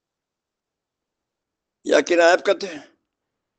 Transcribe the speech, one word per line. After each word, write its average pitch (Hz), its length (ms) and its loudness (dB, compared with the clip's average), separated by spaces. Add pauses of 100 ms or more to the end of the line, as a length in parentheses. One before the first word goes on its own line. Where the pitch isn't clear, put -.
(1800)
E - 100 -4
aqui 151 220 0
na 170 80 4
época, 180 320 2
te-, 180 360 -14 (680)